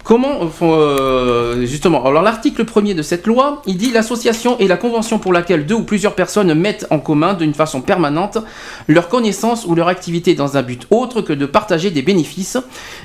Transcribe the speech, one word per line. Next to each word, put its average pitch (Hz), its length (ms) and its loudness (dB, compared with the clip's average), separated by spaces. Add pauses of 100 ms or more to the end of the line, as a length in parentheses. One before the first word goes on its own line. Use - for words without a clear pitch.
Comment, 226 380 2
euh, 170 60 -2
font, 160 260 2
euh, 127 920 2
justement, 143 400 0
alors 139 180 4
l'article 226 440 0
premier 208 260 0
de 165 80 -2
cette 170 260 -4
loi, 269 400 0
il 190 120 -2
dit : « 226 160 0
L'association 226 640 0
est 214 80 4
la 180 100 4
convention 226 420 -2
pour 190 140 0
laquelle 170 320 2
deux 196 120 0
ou 214 80 -2
plusieurs 202 300 0
personnes 185 380 2
mettent 180 380 0
en 156 80 2
commun 160 340 0
d'une 160 220 0
façon 147 260 0
permanente 175 560 0 (500)
leur 170 220 4
connaissance 226 560 -2
ou 170 100 0
leur 165 140 2
activité 175 460 0
dans 143 240 -2
un 131 40 0
but 123 280 -8
autre 233 320 0
que - 100 -4
de 143 140 -2
partager 190 440 0
des 147 120 -2
bénéfices. 185 560 0 (460)